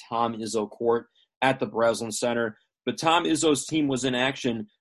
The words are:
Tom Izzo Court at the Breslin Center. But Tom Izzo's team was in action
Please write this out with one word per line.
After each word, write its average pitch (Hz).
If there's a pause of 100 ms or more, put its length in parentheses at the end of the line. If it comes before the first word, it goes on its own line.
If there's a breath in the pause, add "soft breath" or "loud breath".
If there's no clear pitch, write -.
Tom 117
Izzo 107
Court 117 (360)
at 131
the 123
Breslin 113
Center. 117 (280 soft breath)
But 123
Tom 165
Izzo's 156
team 156
was 127
in 127
action 123 (140)